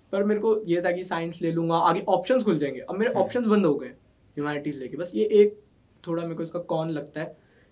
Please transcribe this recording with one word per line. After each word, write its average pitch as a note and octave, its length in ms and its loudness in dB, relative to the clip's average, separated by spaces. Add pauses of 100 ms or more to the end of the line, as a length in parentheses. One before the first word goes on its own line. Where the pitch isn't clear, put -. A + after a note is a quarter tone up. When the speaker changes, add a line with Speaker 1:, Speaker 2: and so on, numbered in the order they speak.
(120)
Speaker 1:
पर G3+ 120 0
मेरे G#3 160 2
को G#3+ 240 2
ये E3+ 180 0
था F3 100 0
कि F3+ 120 -4
साइंस E3+ 380 -6
ले E3 100 0
लूंगा, E3 240 0
आगे E3+ 260 2
ऑप्शंस G#3 420 2
खुल F#3 160 2
जाएंगे। C3+ 200 -4
अब E3 160 -8
मेरे A3+ 160 0
Speaker 2:
हम्म। G#3 120 2
Speaker 1:
ऑप्शंस A#3 240 -2
बंद G#3 180 4
हो D3 100 4
गए B2+ 120 -6
ह्यूमैनिटीज D3 920 -8
लेके। B2+ 180 -10
बस F3 180 -8
ये G#3+ 100 2
एक G#3 380 6 (440)
थोड़ा E3+ 160 -2
मेरे E3 120 -6
को E3 80 -6
इसका E3 160 -6
कॉन E3 300 -2
लगता D#3 320 -6
है D#3 160 -10 (340)